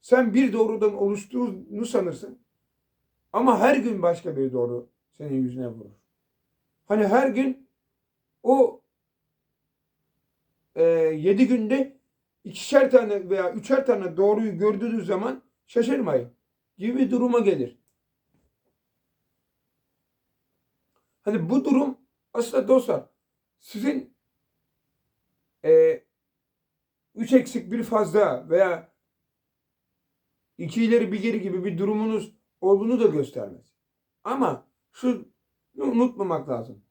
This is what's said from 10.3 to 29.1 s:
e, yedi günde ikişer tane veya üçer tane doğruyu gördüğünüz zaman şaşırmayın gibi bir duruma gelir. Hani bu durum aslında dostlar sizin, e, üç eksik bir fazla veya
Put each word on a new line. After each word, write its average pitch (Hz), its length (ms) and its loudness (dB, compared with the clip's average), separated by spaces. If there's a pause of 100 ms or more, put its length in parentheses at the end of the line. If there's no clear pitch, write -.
e, 160 80 2 (340)
yedi 196 300 4
günde 247 500 -2 (460)
ikişer - 480 2
tane 208 380 4
veya 185 240 -2
üçer 262 320 -2
tane 190 320 -2
doğruyu 208 400 2
gördüğünüz 208 500 -2
zaman 220 360 -6 (240)
şaşırmayın 214 680 -2 (440)
gibi 233 200 -4
bir 262 140 2
duruma 240 280 2
gelir. 170 400 -2 (3500)
Hani 180 280 -2
bu 262 160 0
durum 269 320 0 (360)
aslında 233 340 -2
dostlar - 420 2 (500)
sizin, 262 580 -6 (1500)
e, 160 380 6 (1120)
üç 226 180 -2
eksik 240 380 2
bir 233 120 -4
fazla 180 680 0
veya 175 420 0 (1700)